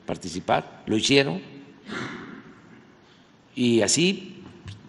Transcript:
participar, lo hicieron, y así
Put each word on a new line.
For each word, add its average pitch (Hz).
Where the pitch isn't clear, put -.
participar, 90
lo 107
hicieron, 139
y 120
así 165